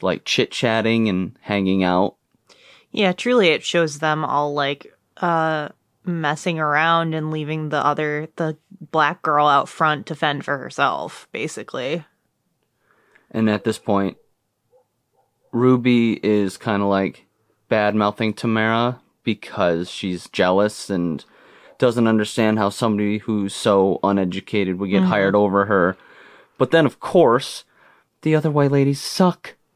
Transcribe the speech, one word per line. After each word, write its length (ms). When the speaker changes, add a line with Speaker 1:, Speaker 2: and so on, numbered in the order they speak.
Speaker 1:
like, 220
chit-chatting 840
and 320
hanging 440
out. 320
Speaker 2:
Yeah, 220
truly 360
it 140
shows 380
them 240
all, 280
like, 400
uh, 500
messing 540
around 560
and 160
leaving 380
the 180
other, 500
the 200
black 320
girl 240
out 220
front 380
to 100
fend 280
for 140
herself, 720
basically. 720
Speaker 1:
And 180
at 160
this 140
point, 380
Ruby 680
is 340
kinda, 300
like, 400
bad-mouthing 680
Tamara 680
because 680
she's 380
jealous 600
and 340
doesn't 300
understand 500
how 100
somebody 500
who's 360
so 480
uneducated 760
would 120
get 120
Speaker 2:
Mm-hmm. 80
Speaker 1:
hired 240
over 320
her. 300
But 120
then, 160
of 140
course, 640
the 120
other 160
white 200
ladies 300
suck. 540